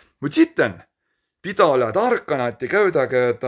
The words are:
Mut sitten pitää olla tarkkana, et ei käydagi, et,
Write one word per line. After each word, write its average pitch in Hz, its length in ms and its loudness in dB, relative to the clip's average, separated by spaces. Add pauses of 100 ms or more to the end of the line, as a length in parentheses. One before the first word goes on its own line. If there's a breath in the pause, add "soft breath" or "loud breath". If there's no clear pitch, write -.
(200 soft breath)
Mut 143 120 -6
sitten 143 500 0 (600)
pitää 196 240 0
olla 127 260 2
tarkkana, 160 560 -2
et - 140 -10
ei 123 60 -6
käydagi, 156 480 0
et, 123 320 0